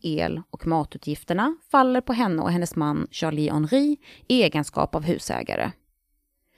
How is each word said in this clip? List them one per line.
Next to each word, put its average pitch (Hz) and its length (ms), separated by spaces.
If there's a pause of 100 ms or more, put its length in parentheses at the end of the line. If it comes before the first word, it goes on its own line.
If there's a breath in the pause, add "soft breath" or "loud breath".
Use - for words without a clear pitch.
el- 160 480
och - 160
matutgifterna 165 880 (140)
faller 254 300
på 254 120
henne 202 300
och 170 100
hennes 175 240
man 147 340
Charlie 151 400
Henry 269 460 (320 loud breath)
i 240 140
egenskap 151 520
av 156 80
husägare. 62 680 (840 loud breath)